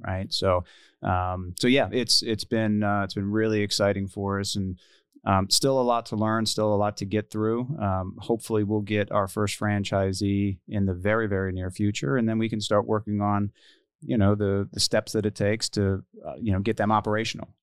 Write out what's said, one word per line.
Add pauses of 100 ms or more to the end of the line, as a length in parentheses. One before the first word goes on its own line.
right?
So, (380)
um,
so
yeah,
it's,
it's
been,
uh,
it's
been
really
exciting
for
us,
and, (480)
um,
still
a
lot
to
learn,
still
a
lot
to
get
through. (140)
Um,
hopefully
we'll
get
our
first
franchisee (100)
in
the
very,
very
near
future,
and
then
we
can
start
working
on (500)
you
know,
the,
the
steps
that
it
takes
to, (220)
uh,
you
know,
get
them
operational, (160)